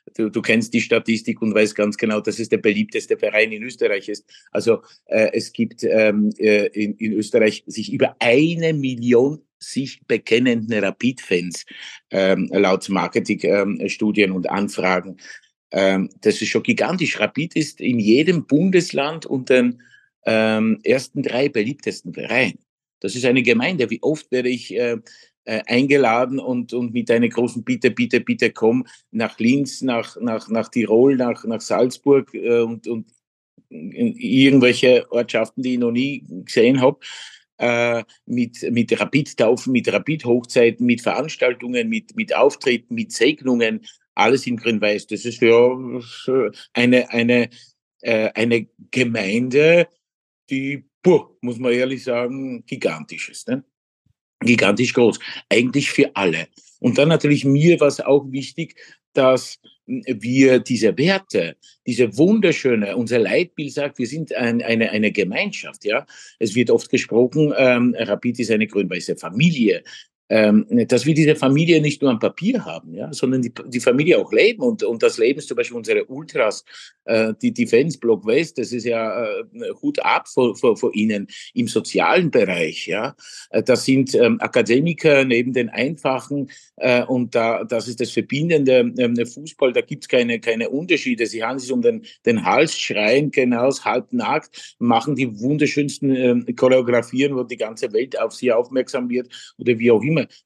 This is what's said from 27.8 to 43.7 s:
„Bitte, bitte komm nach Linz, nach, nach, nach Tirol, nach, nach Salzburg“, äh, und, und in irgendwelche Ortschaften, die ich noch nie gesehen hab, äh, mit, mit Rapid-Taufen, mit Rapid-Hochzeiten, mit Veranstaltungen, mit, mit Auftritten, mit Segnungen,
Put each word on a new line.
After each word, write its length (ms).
„Bitte, 280
bitte 300
komm 340
nach 260
Linz, 420
nach, 400
nach, 280
nach 200
Tirol, 480
nach, 280
nach 160
Salzburg“, 760
äh, 260
und, 280
und 180
in 480
irgendwelche 920
Ortschaften, 520
die 120
ich 40
noch 140
nie 320
gesehen 360
hab, 240
äh, 440
mit, 340
mit 280
Rapid-Taufen, 720
mit 200
Rapid-Hochzeiten, 920
mit 160
Veranstaltungen, 880
mit, 280
mit 180
Auftritten, 600
mit 160
Segnungen, 720